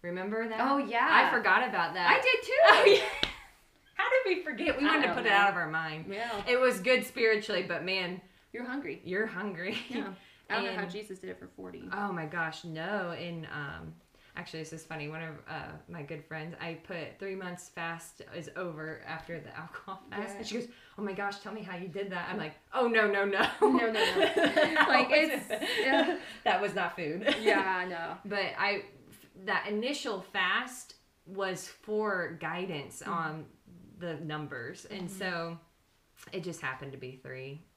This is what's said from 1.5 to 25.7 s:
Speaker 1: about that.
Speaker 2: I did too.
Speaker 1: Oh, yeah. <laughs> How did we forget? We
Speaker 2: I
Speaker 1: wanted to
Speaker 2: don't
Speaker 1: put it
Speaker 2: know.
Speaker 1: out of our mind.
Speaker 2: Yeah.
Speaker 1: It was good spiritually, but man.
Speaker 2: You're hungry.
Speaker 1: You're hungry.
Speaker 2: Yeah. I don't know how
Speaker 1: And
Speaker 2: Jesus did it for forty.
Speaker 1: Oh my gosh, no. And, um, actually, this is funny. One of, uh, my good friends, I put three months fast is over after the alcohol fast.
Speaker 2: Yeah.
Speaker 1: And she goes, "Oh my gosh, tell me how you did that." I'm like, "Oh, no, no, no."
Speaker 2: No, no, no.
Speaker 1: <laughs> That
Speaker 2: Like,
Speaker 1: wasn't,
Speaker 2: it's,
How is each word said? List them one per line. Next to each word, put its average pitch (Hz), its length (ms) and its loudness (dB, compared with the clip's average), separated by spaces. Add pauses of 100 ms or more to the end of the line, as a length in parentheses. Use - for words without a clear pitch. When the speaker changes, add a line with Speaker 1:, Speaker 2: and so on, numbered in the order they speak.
Speaker 1:
about 175 260 0
that. 180 180 2
Speaker 2:
I 523 100 6
did 508 240 4
too. 508 80 -2 (160)
Speaker 1:
Oh, - 160 10
yeah. - 440 6
<laughs> - 640 -20
How - 140 -2
did 508 280 4
we 359 60 -6
forget? 294 340 -2
We 285 80 2
Speaker 2:
I 302 40 6
Speaker 1:
wanted 311 140 4
to 254 40 2
Speaker 2:
don't - 80 0
Speaker 1:
put 233 100 -2
it 220 40 4
Speaker 2:
know. 202 60 6
Speaker 1:
out 202 140 8
of 180 60 -2
our 170 140 -2
mind. 160 400 -4
Speaker 2:
Yeah. 220 200 -6 (160)
Speaker 1:
It 247 140 4
was 247 220 4
good 247 240 4
spiritually, 214 600 2
but 175 200 -4
man. 185 340 -2 (320)
Speaker 2:
You're 247 140 -10
hungry. 247 400 -8
Speaker 1:
You're 190 220 -2
hungry. 196 500 -6 (120)
Speaker 2:
Yeah. 208 240 -6 (360)
I 196 60 -4
don't 214 100 -2
know 226 100 -4
how 208 80 -4
Speaker 1:
And 180 80 -8
Speaker 2:
Jesus 202 280 -10
did 185 100 -12
it 180 100 -12
for 175 160 -18
forty. 185 380 -14
Speaker 1:
Oh 202 180 -4
my 165 140 -4
gosh, 160 400 -6
no. 175 540 -4
And, 170 280 -8
um, 160 460 -10 (420)
actually, 170 240 -12
this 156 140 -10
is 156 120 -14
funny. 151 220 -10
One 160 160 -8
of, 160 120 -10 (140)
uh, 151 220 -10 (180)
my 170 140 -12
good 147 220 -12
friends, 160 360 -10
I 165 220 -8
put 170 340 -10
three 196 180 -8
months 180 340 -10
fast 165 520 -10 (140)
is 156 200 -10
over 156 520 -8
after 160 320 -10
the - 180 -16
alcohol 190 440 -12 (100)
fast. 208 220 -6
Speaker 2:
Yeah. 202 40 -10
Speaker 1:
And 214 100 -10
she 208 80 -8
goes, 240 120 -4 (320)
"Oh - 20 -6
my 202 120 -4
gosh, 202 260 -4
tell 202 140 -12
me 214 100 -10
how 185 140 -10
you 185 100 -8
did 190 240 -6
that." 175 180 -6
I'm 185 80 -4
like, 156 160 -6 (200)
"Oh, 247 140 4
no, 220 220 6
no, 202 160 2
no." 196 220 4 (140)
Speaker 2:
No, 415 100 10
no, - 200 4
no. - 0 -
Speaker 1:
<laughs> - 440 4
That 311 520 6
Speaker 2:
Like, 254 220 6
Speaker 1:
wasn't, 302 400 4
Speaker 2:
it's, 302 220 -2 (100)